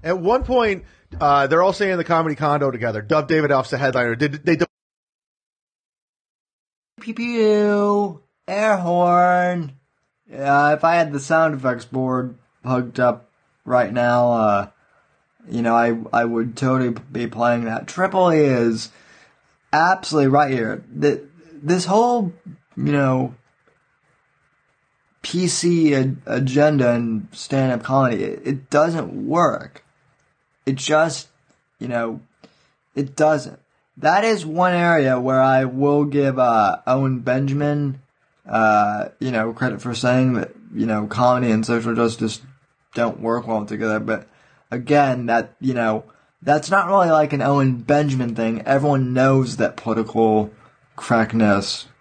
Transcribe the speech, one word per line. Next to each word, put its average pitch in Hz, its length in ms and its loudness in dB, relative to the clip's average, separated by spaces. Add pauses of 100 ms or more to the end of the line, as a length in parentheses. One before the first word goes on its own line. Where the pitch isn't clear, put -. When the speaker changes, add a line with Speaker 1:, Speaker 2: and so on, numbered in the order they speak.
Speaker 1:
At 175 140 -2
one 202 280 0
point, 226 400 0 (340)
uh, 143 260 4
they're 160 160 4
all 190 120 4
saying 190 240 -2
the 165 60 -2
Comedy 160 300 0
Condo 147 380 0
together. 113 320 -6
Dove 143 240 0
Davidoff's 143 420 2
the 135 80 -4
headliner. 123 380 0
Did 143 280 -4
they? 165 140 2 (2500)
Speaker 2:
Pew 226 140 -12
pew, 208 1080 0 (240)
air 208 300 0
horn. 175 960 2 (540)
Yeah, 139 460 2
if 151 100 -2
I 165 120 4
had 160 180 0
the 143 60 -4
sound 160 340 0
effects 127 320 -4
board 127 500 -4 (300)
hooked 127 340 -4
up 123 300 0 (340)
right 120 300 0
now, 120 380 2
uh, 104 360 0 (800)
you 117 140 -6
know, 113 140 0
I, 117 200 2 (160)
I 120 140 0
would 117 320 -4
totally 127 420 -2 (120)
be 120 160 -6
playing 117 380 -2
that. 113 220 -8
Tripoli 180 520 0
is 117 500 2 (840)
absolutely 156 580 2
right 143 220 4
here. 110 320 -4 (160)
Th-, 143 220 0 (400)
this 175 240 0
whole, 214 480 0 (420)
you 143 160 -2
know, 131 440 0 (1900)
P 180 240 -4
C 165 480 2
ag-, 135 320 0
agenda 135 640 2
and 113 440 -2
stand-up 131 500 -2
comedy, 131 400 0
it, 98 220 -8
it 135 260 -6
doesn't 143 560 0
work. 147 580 -2 (800)
It 135 120 -2
just, 151 520 0 (520)
you 120 80 -10
know, 117 340 -6 (720)
it 139 220 -6
doesn't. 151 440 -2 (380)
That 165 260 2
is 208 220 0
one 175 280 0
area 160 460 2
where 131 220 2
I 131 240 4
will 143 400 0
give, 139 320 0
uh, 113 480 2
Owen 131 360 0
Benjamin, 139 760 -2 (480)
uh, 104 600 0 (100)
you 127 140 -6
know, 113 220 -4
credit 113 280 -4
for 120 140 -8
saying 127 380 2
that, 107 180 -4 (200)
you - 140 -2
know, 107 220 -2
comedy 123 440 0
and 110 140 0
social 117 300 -2
justice 113 460 -2 (520)
don't 117 280 -4
work 113 260 -4
well 110 180 -4
together. 110 340 -4
But 107 280 -6 (420)
again, 127 560 0
that, 113 340 -2
you 127 140 -2
know, 110 300 -2 (400)
that's 147 260 0
not 190 180 0
really, 185 220 2
like, 151 240 2
an 139 80 -2
Owen 135 360 2
Benjamin 127 580 0
thing. 113 260 -4
Everyone 135 520 0
knows 131 440 2
that 104 200 -2
political 110 760 0 (440)
correctness 107 920 0 (140)